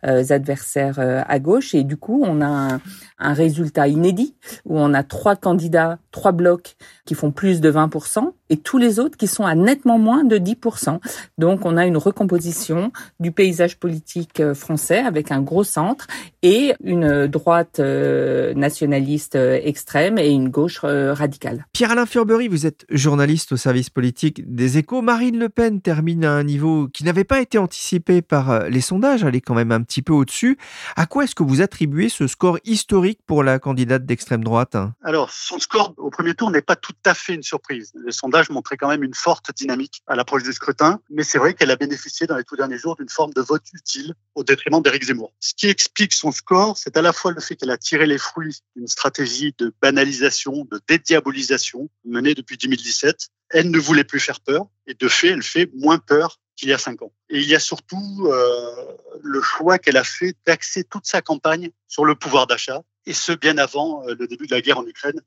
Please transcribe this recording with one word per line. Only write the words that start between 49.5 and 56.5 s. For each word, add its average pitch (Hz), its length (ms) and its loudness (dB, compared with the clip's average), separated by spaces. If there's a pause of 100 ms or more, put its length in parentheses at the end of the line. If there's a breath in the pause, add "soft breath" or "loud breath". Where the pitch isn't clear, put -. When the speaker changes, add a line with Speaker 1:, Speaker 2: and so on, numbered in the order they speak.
Speaker 3:
de 117 240 -4
banalisation, 139 880 0
de 104 160 -10
dédiabolisation 139 1000 -2 (160)
menée 120 280 0
depuis 131 240 -10
deux 131 120 -6
mille 131 100 0
dix-sept. 120 480 -4 (240)
Elle 170 200 2
ne 160 80 4
voulait 147 240 4
plus 139 160 -4
faire 131 220 -4
peur, 156 260 -4 (200)
et 131 120 -14
de 127 80 0
fait, - 220 2
elle 156 140 -2
fait 170 320 -2
moins 151 220 2
peur 156 400 0 (180)